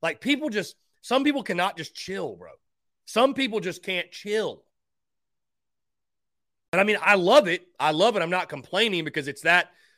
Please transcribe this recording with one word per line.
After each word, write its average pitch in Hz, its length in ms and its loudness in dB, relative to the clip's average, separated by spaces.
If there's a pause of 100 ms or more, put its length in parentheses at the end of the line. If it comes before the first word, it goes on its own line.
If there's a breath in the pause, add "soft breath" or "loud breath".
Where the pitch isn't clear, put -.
Like, 160 180 -4
people 285 300 -2
just, 202 260 -6 (260)
some 269 220 0
people 277 200 0
cannot 185 340 -2
just 156 180 -14
chill, 180 400 -10
bro. 85 160 -20 (540)
Some 262 280 2
people 233 280 -4
just 175 220 -8
can't 180 280 -8
chill. 202 540 -6 (2000)
And 180 80 2
I - 20 4
mean, 208 180 2
I 196 140 6
love 196 320 6
it. 175 180 -4 (140)
I 151 120 2
love 208 260 2
it. 180 40 0
I'm 165 80 -2
not 180 200 -2
complaining 170 560 -2
because 143 240 -6
it's - 140 -12
that, 170 280 2 (260 soft breath)